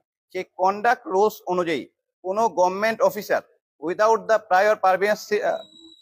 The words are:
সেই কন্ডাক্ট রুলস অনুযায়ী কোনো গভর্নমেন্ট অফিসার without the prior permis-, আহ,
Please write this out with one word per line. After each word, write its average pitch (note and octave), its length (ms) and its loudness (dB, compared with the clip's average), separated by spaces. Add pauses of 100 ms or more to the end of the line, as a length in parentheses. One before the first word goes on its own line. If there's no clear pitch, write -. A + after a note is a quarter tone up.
(320)
সেই F#3 120 -8 (160)
কন্ডাক্ট G3 460 0
রুলস G#3 300 0 (100)
অনুযায়ী E3+ 380 -2 (400)
কোনো G3 240 -2
গভর্নমেন্ট F#3+ 520 0
অফিসার F3+ 420 0 (400)
without G3+ 380 2 (100)
the A3 80 4 (100)
prior G#3 360 4
permis-, G3+ 640 0
আহ, E3 120 -4 (420)